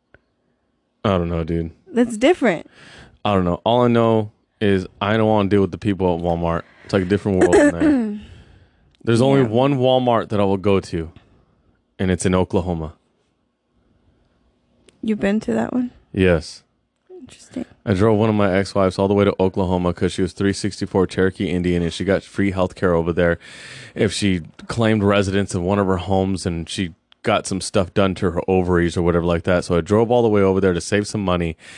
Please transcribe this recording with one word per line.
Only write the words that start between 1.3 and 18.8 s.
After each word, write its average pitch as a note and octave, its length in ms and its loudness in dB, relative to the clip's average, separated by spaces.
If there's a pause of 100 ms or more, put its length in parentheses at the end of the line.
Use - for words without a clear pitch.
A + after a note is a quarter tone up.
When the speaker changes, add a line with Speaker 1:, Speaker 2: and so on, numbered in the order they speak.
Speaker 1:
dude. E2 260 -4 (160)
Speaker 2:
That's A#3+ 300 -2
different. A#3+ 520 0 (560)
Speaker 1:
I G#2 100 0
don't F#2 100 2
know. F2 200 -2
All B2 180 4
I A#2+ 60 4
know A2+ 440 2 (280)
is G2 280 2 (120)
I G#2 160 0
don't A2 120 2
wanna G#2 200 2
deal G2+ 120 2
with F#2+ 100 0
the F2+ 80 -12
people F#2 380 0
at E2+ 40 -6
Walmart. E2+ 420 -2 (260)
It's - 60 -2
like G2 80 2
a F2+ 40 -4
different F#2+ 340 0
world - 140 4
in D4 240 4
there. A#3 420 0 (400)
Speaker 2:
<clears throat> - 440 -20
Speaker 1:
There's A#2 160 2
only C3+ 220 4
Speaker 2:
Yeah. A#2+ 60 0
Speaker 1:
one C3 260 2
Walmart B2+ 560 2
that G#2 100 0
I G#2 40 2
will G2 120 2
go F#2+ 240 2
to, E2 320 -8 (840)
and F#2 120 0
it's F2+ 140 0
in F#2 100 0
Oklahoma. F2+ 600 -2 (2000)
Speaker 2:
You've A3 180 -2
been G3+ 200 0
to A#3 120 -6
that A3+ 200 -4
one? B3 180 -4 (220)
Speaker 1:
Yes. F2+ 520 0 (460)
Speaker 2:
Interesting. - 560 -16 (180)
Speaker 1:
I A#2 80 0
drove G#2 260 4
one A2 120 2
of G#2+ 40 2
my G2+ 200 2
ex-wives F#2+ 440 0